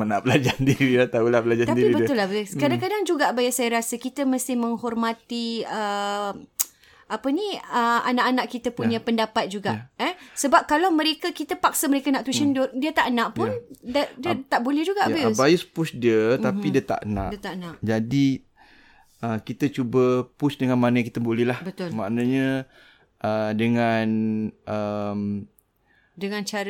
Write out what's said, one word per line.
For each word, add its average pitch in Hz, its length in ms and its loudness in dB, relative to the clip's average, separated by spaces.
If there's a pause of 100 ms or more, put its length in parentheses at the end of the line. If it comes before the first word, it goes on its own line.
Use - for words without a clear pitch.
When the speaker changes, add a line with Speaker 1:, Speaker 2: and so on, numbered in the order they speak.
Speaker 1:
nak 104 200 0
belajar 131 360 2
<laughs> - 20 -16
sendirilah. 131 480 4
Tahulah 120 340 2
belajar 117 240 2
Speaker 2:
Tapi 117 120 2
Speaker 1:
sendiri 123 160 6
dia. 117 80 2
Speaker 2:
betul 165 160 2
lah, 202 100 0
Abayus. 202 220 -4
Speaker 1:
Hmm. - 120 -6
Speaker 2:
Kadang-kadang 370 440 0
juga, 302 240 0
Abayus, 247 260 0
saya 240 180 0
rasa 233 240 -2
kita 254 280 -6
mesti 262 320 -2
menghormati, 233 920 -4 (180)
uh, 202 680 -4 (720)
apa 220 240 -4
ni, 320 240 0
uh, 233 500 0
anak-anak 247 460 2
kita 247 220 -6
punya 233 260 0
Speaker 1:
Ya. 226 80 -6
Speaker 2:
pendapat 226 420 0
juga. 190 480 -6
Speaker 1:
Ya. 233 140 -2
Speaker 2:
Eh? 349 40 -4 (200)
Sebab 277 320 4
kalau 311 260 2
mereka, 311 400 0
kita 320 240 -6
paksa - 320 0
mereka 277 220 2
nak 262 160 0
tuition, 269 260 0
Speaker 1:
Hmm. 262 220 0
Speaker 2:
dia, 262 160 -2
dia 320 60 -4
tak 302 160 0
nak 233 220 0
pun, 440 200 -2 (260)
Speaker 1:
Ya. 247 300 -2
Speaker 2:
dia, - 80 -20
dia 269 160 -4
Speaker 1:
Ab-, - 160 -6
Speaker 2:
tak 262 120 0
boleh 285 220 0
juga, 392 220 0
Speaker 1:
ya, - 80 0
Speaker 2:
Abayus. 294 240 0
Speaker 1:
Abayus 151 260 4
push - 300 -6
dia, 113 440 4
tapi 202 300 0
Speaker 2:
Mhm. 135 80 0
Speaker 1:
dia 135 100 2
tak - 200 -4
nak. 98 260 -4
Speaker 2:
Dia 196 120 -10
tak 180 140 -8
nak. 175 240 -10
Speaker 1:
Jadi, 113 460 2 (920)
uh, 113 180 -4
kita 135 300 -4
cuba 127 360 2 (280)
push 143 240 -2
dengan 127 200 0
mana 120 200 4
yang 120 100 0
kita 120 140 -6
boleh 117 240 0
lah. 123 160 -2
Speaker 2:
Betul. 180 300 -8
Speaker 1:
Maknanya, 127 720 -2 (560)
uh, 107 320 -2
dengan, 113 540 2 (580)
um, 104 560 -4 (920)
Speaker 2:
Dengan 196 320 -6
cara 202 260 -6